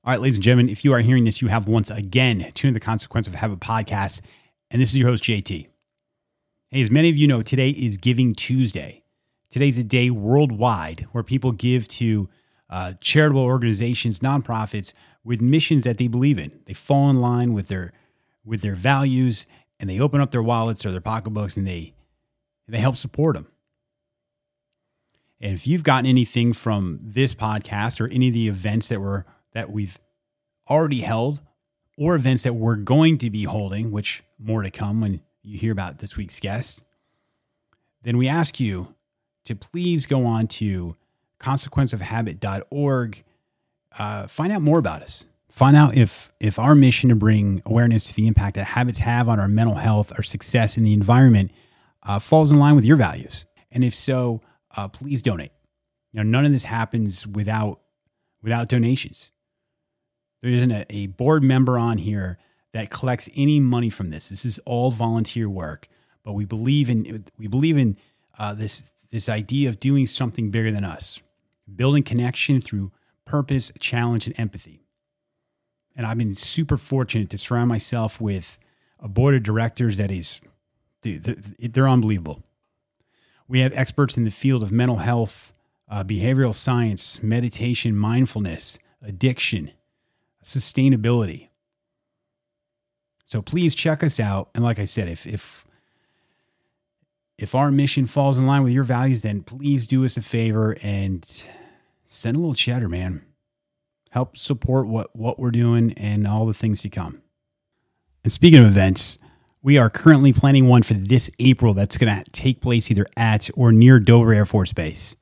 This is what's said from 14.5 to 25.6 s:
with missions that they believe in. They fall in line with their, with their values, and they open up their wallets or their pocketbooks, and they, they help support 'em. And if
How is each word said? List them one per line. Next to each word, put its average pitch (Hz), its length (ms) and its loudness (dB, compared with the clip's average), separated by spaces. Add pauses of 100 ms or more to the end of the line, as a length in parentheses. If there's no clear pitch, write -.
with 117 160 -4
missions 143 420 2
that 117 160 -2
they 123 80 0
believe 123 320 0
in. 73 280 -14
They 92 80 -12
fall 139 360 2
in 131 100 2
line 120 320 0
with 101 140 -4
their, 92 260 -8 (520)
with 110 160 -8
their 98 160 -6
values, 127 680 0 (360)
and 98 100 -8
they 95 80 -4
open 143 220 0
up 139 100 -2
their 123 100 -2
wallets 113 460 -2
or 95 60 -4
their - 80 -6
pocketbooks, 104 560 -6
and 98 100 -4
they, 85 280 -10 (760)
they 113 100 -6
help 123 180 0
support 147 380 -2
'em. 78 140 -10 (1900)
And 101 120 -6
if 92 140 -6